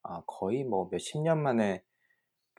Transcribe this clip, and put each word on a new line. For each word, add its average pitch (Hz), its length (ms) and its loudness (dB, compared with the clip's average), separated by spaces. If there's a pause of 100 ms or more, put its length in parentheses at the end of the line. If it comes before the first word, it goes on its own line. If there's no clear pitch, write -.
아, 87 240 -8
거의 117 380 -2
뭐 95 260 0
몇십 95 320 -2
년 160 200 4
만에 110 400 2 (760)